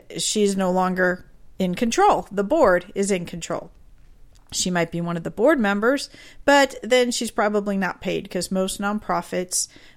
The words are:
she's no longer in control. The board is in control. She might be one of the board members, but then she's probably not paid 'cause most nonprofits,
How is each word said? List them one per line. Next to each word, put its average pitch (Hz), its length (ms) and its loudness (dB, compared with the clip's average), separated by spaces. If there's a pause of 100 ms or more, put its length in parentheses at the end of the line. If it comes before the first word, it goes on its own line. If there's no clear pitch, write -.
(180)
she's 202 360 0
no 190 140 0
longer 185 560 0 (320)
in 185 160 -2
control. 233 580 2
The 202 120 -2
board 196 500 2
is 196 160 -2
in 180 160 -2
control. - 460 -10 (800)
She - 180 -4
might 170 220 -2
be 170 100 -6
one 170 160 -4
of 165 60 -8
the 170 80 -8
board 277 280 4
members, 214 520 0 (340)
but 277 380 4
then 247 260 2
she's 226 220 -4
probably 208 440 0
not 185 240 -2
paid 180 300 -4
'cause 180 220 -6
most 190 280 -2
nonprofits, 185 880 -4 (300)